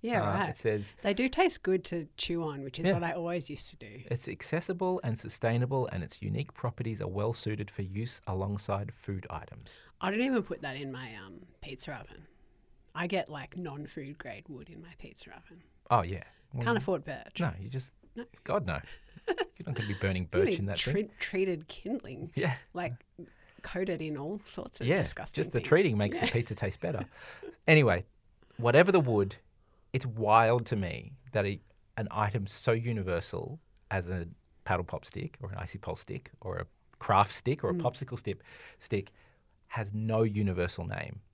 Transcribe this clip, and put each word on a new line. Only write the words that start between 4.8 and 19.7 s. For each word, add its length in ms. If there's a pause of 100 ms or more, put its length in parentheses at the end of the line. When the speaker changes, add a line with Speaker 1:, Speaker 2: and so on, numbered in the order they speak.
Speaker 2:
and 160
sustainable, 680
and 160
its 180
unique 320
properties 480
are 80
well 240
suited 360
for 120
use 440
alongside 680
food 360
items. 520 (180)
Speaker 1:
I 100
don't 120
even 220
put 180
that 160
in 120
my, 260
um, 320 (120)
pizza 340
oven. 340 (680)
I 120
get, 220
like, 280
non-food 600
grade 300
wood 220
in 120
my 180
pizza 360
oven. 280 (280)
Speaker 2:
Oh, 100
yeah. 220 (300)
Well, 100
Speaker 1:
Can't 140
afford 260
birch. 380
Speaker 2:
No, 180
you 100
just, 220 (240)
Speaker 1:
No. 100 (200)
Speaker 2:
God, 200
no. 140 (240)
Speaker 1:
<laughs> 240
Speaker 2:
You're 100 (280)
not 100